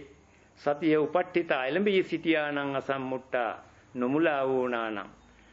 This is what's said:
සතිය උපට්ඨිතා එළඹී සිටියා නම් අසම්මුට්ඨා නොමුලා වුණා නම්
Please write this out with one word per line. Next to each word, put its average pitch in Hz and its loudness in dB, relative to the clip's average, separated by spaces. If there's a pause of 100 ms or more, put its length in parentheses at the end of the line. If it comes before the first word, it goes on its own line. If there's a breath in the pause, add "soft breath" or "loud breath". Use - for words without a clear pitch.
(600 soft breath)
සතිය 156 2
උපට්ඨිතා 170 0
එළඹී 185 2
සිටියා 160 0
නම් 143 -2
අසම්මුට්ඨා 131 -2 (420 loud breath)
නොමුලා 139 2
වුණා 123 0
නම් 101 -10 (340 loud breath)